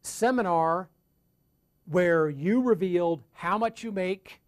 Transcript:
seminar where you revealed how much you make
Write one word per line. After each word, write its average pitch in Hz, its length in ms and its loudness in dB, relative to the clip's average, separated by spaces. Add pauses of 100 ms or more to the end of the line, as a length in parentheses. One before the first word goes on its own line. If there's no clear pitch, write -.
seminar 180 880 0 (960)
where 165 440 2
you 175 320 0
revealed 175 680 0
how 185 260 -4
much 226 280 -4
you 226 60 -8
make 190 560 -6